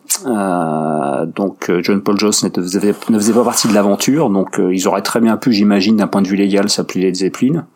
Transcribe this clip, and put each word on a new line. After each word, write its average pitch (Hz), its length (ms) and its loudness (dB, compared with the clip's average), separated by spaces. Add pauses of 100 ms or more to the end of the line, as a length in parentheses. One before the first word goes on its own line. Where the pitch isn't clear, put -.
(260)
Euh, 78 1000 -2
donc, 92 440 -6
euh, 87 140 2
John 98 180 0
Paul 104 160 0
Jones 107 140 2 (120)
ne 95 180 -2
faisait, 98 340 0 (140)
ne 113 80 2
faisait 107 160 2
pas 120 100 4
partie - 240 0
de 107 60 2
l'aventure, 104 560 2
donc, 98 300 -2
euh, 92 140 0
ils 95 140 -2
auraient 95 160 0
très - 160 -2
bien 113 180 2
pu, 123 140 0
j'imagine, 104 460 2
d'un 98 100 0
point 98 140 0
de 92 60 0
vue 101 80 0
légal, 98 340 2
s'appeler 90 320 -2
Led 92 140 2
Zeppelin. 92 500 -2 (100)